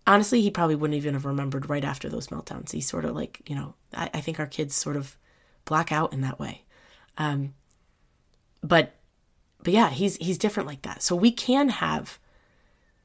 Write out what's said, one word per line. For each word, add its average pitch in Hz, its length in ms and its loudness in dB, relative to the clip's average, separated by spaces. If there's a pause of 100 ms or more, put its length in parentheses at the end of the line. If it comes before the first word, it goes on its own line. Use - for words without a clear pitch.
Honestly, 208 340 6
he 202 100 4
probably 165 240 2
wouldn't 151 220 0
even 147 160 -2
have 139 140 -2
remembered 139 420 -2
right 143 160 -2
after 139 240 -6
those - 200 -8
meltdowns. - 440 -10
He - 80 -6
sort 156 240 -4
of, 156 100 -4
like, - 320 -8
you 147 80 -6
know, 139 200 -8 (180)
I, 131 220 -6
I 156 80 -6
think 160 180 -6
our 147 60 -4
kids 143 280 -4
sort 147 220 -2
of 139 220 -8 (480)
black 160 260 0
out 151 220 0
in 135 80 -2
that 135 160 -4
way. - 260 -10 (540)
Um, 139 340 -2 (1120)
but, 156 320 4 (680)
but 175 120 2
yeah, 214 160 6
he's, 175 260 0
he's 175 220 -2
different 202 280 -2
like 143 140 -12
that. - 220 -10
So 180 120 2
we 202 160 6
can 262 380 2
have, 156 500 -2 (880)